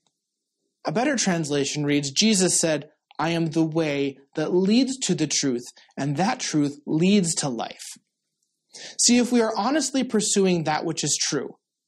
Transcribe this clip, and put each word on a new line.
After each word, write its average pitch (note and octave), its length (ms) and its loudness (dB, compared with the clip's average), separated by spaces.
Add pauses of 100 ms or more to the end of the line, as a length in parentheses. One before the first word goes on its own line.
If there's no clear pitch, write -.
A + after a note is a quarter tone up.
(840)
A D#3 80 -4
better B3+ 240 0
translation D3 680 0
reads, C#3+ 280 0
Jesus F#3 480 2
said, D3+ 300 -2 (280)
"I D#3+ 120 -2
am E3 200 0
the D#3+ 160 2
way C#3+ 520 -2 (180)
that D#3 180 0
leads A3+ 440 2
to F3 180 0
the D3+ 100 0
truth, B2 380 -2 (320)
and C#3+ 200 -2
that G#3 220 0
truth C#3+ 480 -2
leads F3 500 2
to D3+ 120 -2
life." - 480 -8 (1040)
See, A#3+ 160 6
if A#3+ 140 0
we A#3+ 80 4
are A3 160 0
honestly C4 480 -2
pursuing G3 580 0
that D3+ 220 -2
which D#3+ 180 -4
is D3 180 -2
true, - 380 -4 (300)